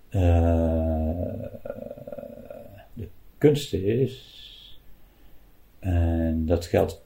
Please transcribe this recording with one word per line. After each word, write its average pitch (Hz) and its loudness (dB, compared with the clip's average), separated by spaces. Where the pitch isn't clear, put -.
eh, 98 0
de 87 -12
kunst 147 4
is, 107 -2
en 82 2
dat 85 0
geldt - 0